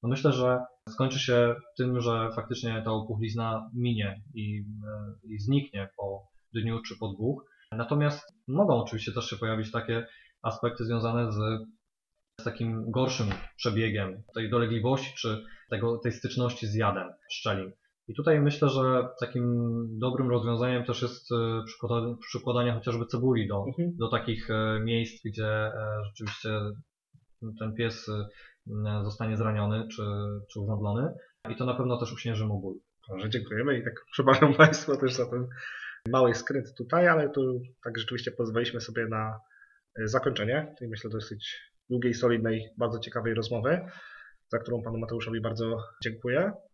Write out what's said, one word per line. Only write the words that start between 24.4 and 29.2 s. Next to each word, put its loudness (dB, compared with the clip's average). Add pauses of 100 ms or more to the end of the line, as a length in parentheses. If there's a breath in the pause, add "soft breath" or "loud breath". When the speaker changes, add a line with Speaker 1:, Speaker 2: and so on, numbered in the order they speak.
Speaker 1:
e, 2
miejsc, 0
gdzie, -2
e, 0 (340)
rzeczywiście -8 (1120)
ten -4
pies, -2
e, -4
zostanie -2